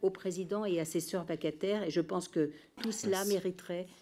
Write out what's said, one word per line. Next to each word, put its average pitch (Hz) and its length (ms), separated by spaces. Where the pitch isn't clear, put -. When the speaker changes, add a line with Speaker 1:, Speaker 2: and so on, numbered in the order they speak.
Speaker 1:
au 190 80
président 190 560
et 180 160
à 156 40
ses 165 140
sœurs 170 240
vacataires. 170 600
Et 165 80
je 170 100
pense 175 260
que 151 240
tout 226 100
cela 190 280
Speaker 2:
Merci. 202 140
Speaker 1:
mériterait 180 540